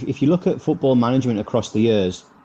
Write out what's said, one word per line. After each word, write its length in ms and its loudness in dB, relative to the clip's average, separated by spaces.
if 160 -6
you 60 4
look 180 2
at 160 -2
football 320 0
management 460 0
across 320 -2
the 80 0
years, 440 0